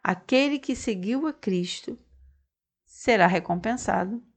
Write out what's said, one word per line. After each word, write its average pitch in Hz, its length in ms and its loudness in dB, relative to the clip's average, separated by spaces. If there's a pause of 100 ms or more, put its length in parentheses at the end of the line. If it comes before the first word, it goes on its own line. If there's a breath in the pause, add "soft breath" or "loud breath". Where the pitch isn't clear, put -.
aquele 269 560 0
que 262 160 -4
seguiu 226 500 -4
a 311 80 -4
Cristo 180 640 -4 (880)
será 214 400 4
recompensado 185 1000 0 (140)